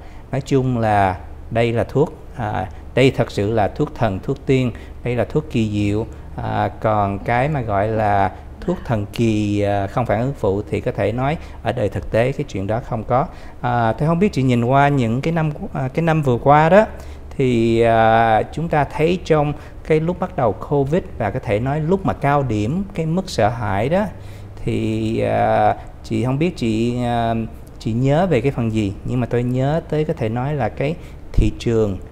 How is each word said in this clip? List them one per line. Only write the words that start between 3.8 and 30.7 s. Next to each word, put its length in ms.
thần, 280
thuốc 240
tiên, 260
đây 120
là 80
thuốc 260
kỳ 200
diệu. 360
À, 340
còn 380
cái 300
mà 120
gọi 280
là 440
thuốc 240
thần 280
kỳ, 480
à, 260
không 200
phản 140
ứng 180
phụ 320
thì 100
có 120
thể 200
nói 240
ở 100
đời 160
thực 220
tế 220
cái 160
chuyện 180
đó 220
không 160
có. 220
À, 320
tôi 160
không 100
biết 140
chị 100
nhìn 220
qua 240
những 320
cái 120
năm, 180
à, 220
cái 80
năm 200
vừa 160
qua 300
đó, 160
thì, 440
à, 640
chúng 160
ta 160
thấy 400
trong 280
cái 140
lúc 200
bắt 160
đầu 160
covid 500
và 120
có 80
thể 220
nói 200
lúc 260
mà 60
cao 300
điểm 420
cái 120
mức 240
sợ 180
hãi 400
đó, 160
thì, 560
à, 540
chị 200
không 140
biết 180
chị, 460
à, 320
chị 140
nhớ 340
về 140
cái 120
phần 200
gì, 200
nhưng 160
mà 60
tôi 160
nhớ 460
tới 160
có 80
thể 160
nói 260
là 140
cái 260